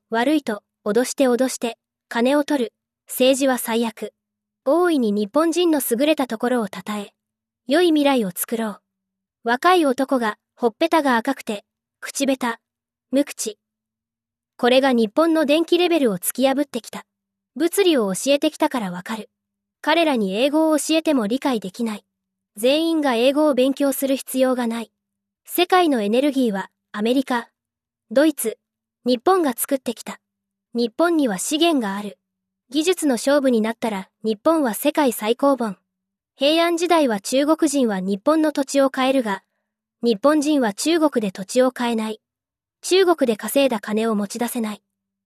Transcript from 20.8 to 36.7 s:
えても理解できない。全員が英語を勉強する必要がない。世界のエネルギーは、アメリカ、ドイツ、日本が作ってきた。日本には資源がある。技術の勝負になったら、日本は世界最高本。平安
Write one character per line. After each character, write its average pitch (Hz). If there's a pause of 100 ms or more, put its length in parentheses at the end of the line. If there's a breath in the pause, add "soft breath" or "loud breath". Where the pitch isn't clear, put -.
え 320
て 320
も 233
理 247
解 254
で 190
き -
な 220
い。 202 (500)
全 285
員 320
が 269
英 247
語 302
を 285
勉 254
強 277
す 269
る 269
必 -
要 254
が 240
な 233
い。 220 (540)
世 349
界 359
の 254
エ 202
ネ 240
ル 294
ギ 254
ー -
は、 190 (200)
ア 208
メ 226
リ 269
カ、 240 (600)
ド 262
イ 311
ツ、 220 (460)
日 240
本 370
が 269
作 -
っ 262
て 240
き -
た。 - (540)
日 233
本 330
に 285
は 196
資 294
源 330
が 196
あ 202
る。 208 (520)
技 285
術 339
の 262
勝 277
負 262
に 226
な 220
っ -
た 233
ら、 190 (140)
日 214
本 320
は 226
世 285
界 294
最 220
高 277
本。 226 (580)
平 320
安 339